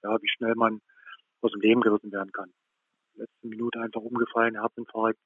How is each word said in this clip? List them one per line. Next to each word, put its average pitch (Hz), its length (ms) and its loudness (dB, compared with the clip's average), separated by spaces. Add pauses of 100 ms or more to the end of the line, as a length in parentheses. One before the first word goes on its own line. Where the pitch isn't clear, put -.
ja, 107 180 -2
wie - 80 -4
schnell 117 280 -2
man 110 240 2 (600)
aus 113 120 0
dem 104 80 -10
Leben 113 200 6
gerissen 104 320 2
werden 98 200 -8
kann. 92 180 -10 (640)
Letzte 113 320 -16
Minute 117 340 -6
einfach 117 200 -6
umgefallen, 117 540 0
Herzinfarkt. 110 720 -2